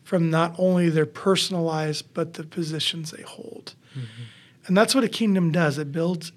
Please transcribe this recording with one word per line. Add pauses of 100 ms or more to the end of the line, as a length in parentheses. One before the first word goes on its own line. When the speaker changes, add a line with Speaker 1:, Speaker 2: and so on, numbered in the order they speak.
Speaker 1:
from
not
only
their
personal
lives,
but
the
positions
they
hold. (240)
Speaker 2:
Mm-hmm. (440)
Speaker 1:
And
that's
what
a
kingdom
does.
It
builds